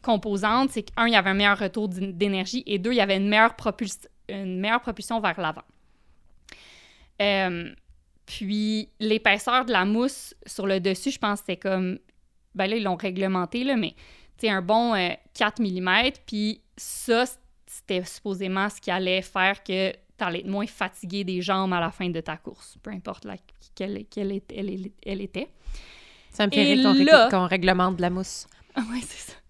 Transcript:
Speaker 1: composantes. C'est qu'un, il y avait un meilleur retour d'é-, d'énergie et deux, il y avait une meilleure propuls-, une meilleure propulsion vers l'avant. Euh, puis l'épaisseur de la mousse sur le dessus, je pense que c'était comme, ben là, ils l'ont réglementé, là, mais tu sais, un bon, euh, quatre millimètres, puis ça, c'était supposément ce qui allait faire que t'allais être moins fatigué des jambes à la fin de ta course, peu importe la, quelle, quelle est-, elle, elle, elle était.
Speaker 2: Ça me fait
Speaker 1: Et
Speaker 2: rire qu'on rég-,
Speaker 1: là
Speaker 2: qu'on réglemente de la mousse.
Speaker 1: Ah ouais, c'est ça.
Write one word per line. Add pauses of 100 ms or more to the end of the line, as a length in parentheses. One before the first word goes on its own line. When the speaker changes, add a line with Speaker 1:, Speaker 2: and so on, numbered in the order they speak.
Speaker 1:
composantes.
C'est
qu'un,
il
y
avait
un
meilleur
retour
d'é-,
d'énergie
et
deux,
il
y
avait
une
meilleure
propuls-, (220)
une
meilleure
propulsion
vers
l'avant. (1600)
Euh, (560)
puis (120)
l'épaisseur
de
la
mousse (120)
sur
le
dessus,
je
pense
que
c'était
comme, (560)
ben
là,
ils
l'ont
réglementé,
là,
mais (440)
tu
sais,
un
bon,
euh, (240)
quatre
millimètres,
puis (160)
ça, (420)
c'était
supposément
ce
qui
allait
faire
que (240)
t'allais
être
moins
fatigué
des
jambes
à
la
fin
de
ta
course,
peu
importe
la, (380)
quelle,
quelle
est-,
elle,
elle, (140)
elle
était. (800)
Speaker 2:
Ça
me
fait
Speaker 1:
Et
Speaker 2:
rire
qu'on
rég-,
Speaker 1:
là
Speaker 2:
qu'on
réglemente
de
la
mousse. (280)
Speaker 1:
Ah (100)
ouais,
c'est
ça. (140)